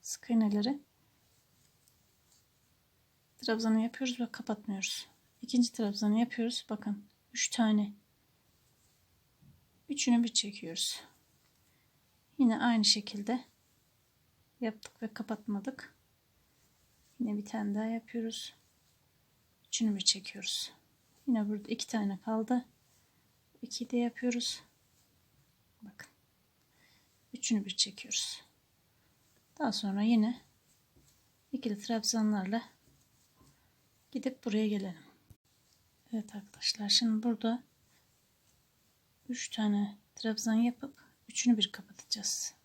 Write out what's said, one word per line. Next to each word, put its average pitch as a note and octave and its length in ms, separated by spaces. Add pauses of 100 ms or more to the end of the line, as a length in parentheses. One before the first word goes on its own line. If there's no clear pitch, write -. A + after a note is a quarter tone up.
sık - 300
iğneleri A3 520 (2500)
trabzanı A3 440
yapıyoruz B3 400
ve A#3 120
kapatmıyoruz. G#3 760 (340)
İkinci B3 300
trabzanı G#3 480
yapıyoruz. A#3+ 500
Bakın G#3 340 (280)
üç - 160
tane. G#3 440 (2000)
Üçünü A#3+ 360
bir A3 80
çekiyoruz. - 720 (1400)
Yine A#3 240
aynı A3+ 220
şekilde G#3+ 600 (1160)
yaptık A3 420
ve A3 120
kapatmadık. G#3+ 840 (1200)
Yine G#3 180
bir G#3 80
tane G#3 300
daha G#3+ 100
yapıyoruz. A3+ 720 (1120)
Üçünü G#3+ 300
bir F#3+ 40
çekiyoruz. - 720 (540)
Yine A3 220
burada G#3 200
iki A#3 180
tane G3+ 340
kaldı. A3+ 440 (1000)
İkiyi A#3+ 280
de B3 60
yapıyoruz. A#3+ 680 (1200)
Bakın. - 260 (1200)
Üçünü G#3+ 320
bir F#3 120
çekiyoruz. - 680 (1160)
Daha A#3 140
sonra G3+ 300
yine A3+ 380 (1120)
ikili A3 260
trabzanlarla G#3+ 840 (1500)
gidip - 340
buraya G#3+ 240
gelelim. F#3+ 340 (1120)
Evet G#3+ 220
arkadaşlar, G3+ 540
şimdi A3 340
burada A#3 400 (1700)
üç B3 200
tane G#3 500 (160)
trabzan A3 400
yapıp A#3+ 540 (200)
üçünü A#3+ 280
bir G3+ 160
kapatacağız. - 840 (100)